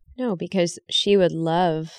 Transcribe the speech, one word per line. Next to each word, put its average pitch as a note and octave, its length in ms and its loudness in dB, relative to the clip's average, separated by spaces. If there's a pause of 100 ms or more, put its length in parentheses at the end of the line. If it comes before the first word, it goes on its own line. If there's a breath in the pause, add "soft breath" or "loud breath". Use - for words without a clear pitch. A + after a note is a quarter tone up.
(180)
No, B3 180 -4
because F3 440 -4 (100)
she - 260 2
would F3+ 160 4
love E3 680 -2